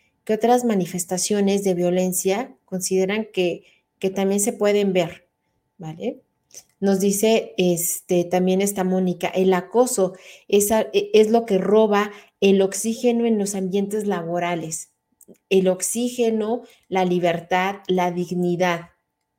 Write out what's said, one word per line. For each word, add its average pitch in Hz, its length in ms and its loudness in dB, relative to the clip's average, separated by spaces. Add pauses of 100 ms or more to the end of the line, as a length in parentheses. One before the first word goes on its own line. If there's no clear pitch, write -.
(240)
¿qué 220 100 -2
otras 240 300 2
manifestaciones 196 1000 -2
de 190 120 0
violencia 185 880 -2
consideran 190 680 -2
que, 180 300 -2 (380)
que 190 100 -2
también 196 300 0
se 202 120 -2
pueden 208 400 0
ver? - 360 -2 (500)
¿Vale? 180 420 -10 (600)
Nos 196 200 2
dice, 202 560 2
este, 175 680 0
también 185 360 0
esta 196 240 -2
Mónica, 185 440 -2
"El 190 260 2
acoso 190 600 0 (340)
es 202 240 2
a-, 220 200 2
e-, 202 220 0
es 214 160 6
lo 226 160 2
que 196 100 0
roba 202 540 2 (300)
el 196 200 6
oxígeno 226 640 0
en 226 140 2
los 196 160 -2
ambientes 196 520 -4
laborales". 170 840 -4 (580)
El 190 200 4
oxígeno, 226 920 -2 (260)
la 190 160 0
libertad, 180 720 0 (100)
la 180 240 0
dignidad, 175 800 -2 (480)